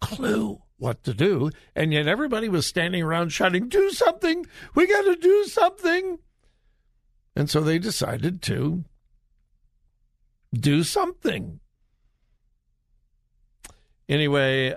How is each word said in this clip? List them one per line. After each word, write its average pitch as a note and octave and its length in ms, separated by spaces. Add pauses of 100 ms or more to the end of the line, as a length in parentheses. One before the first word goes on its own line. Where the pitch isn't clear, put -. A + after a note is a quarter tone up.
clue A3 600 (160)
what A#2 280
to B2+ 100
do, D3+ 360 (240)
and D#3 180
yet D3+ 140
everybody A3+ 420
was F3 180
standing F3 360
around E3 300
shouting, F#3+ 360
"Do G4 220
something! E4 540 (300)
We E4+ 120
gotta G4 300
do F#4+ 280
something!" F#4 720 (1160)
And D3 140
so D3+ 120
they D#3 180
decided E3+ 640
to D#3 420 (1700)
do C#3+ 300
something. G#3 800 (2500)
Anyway, C#3 680